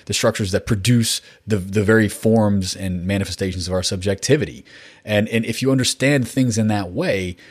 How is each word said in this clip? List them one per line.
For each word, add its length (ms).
the 100
structures 360
that 140
produce 560
the, 120
the 260
very 260
forms 680
and 300
manifestations 640
of 80
our 80
subjectivity. 800
And, 240
and 160
if 160
you 100
understand 560
things 300
in 120
that 200
way, 460